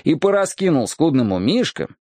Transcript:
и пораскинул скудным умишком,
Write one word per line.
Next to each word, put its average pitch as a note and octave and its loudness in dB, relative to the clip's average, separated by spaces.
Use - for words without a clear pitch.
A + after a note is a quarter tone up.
и D#3 2
пораскинул F#3 0
скудным C3 0
умишком, A#2+ -2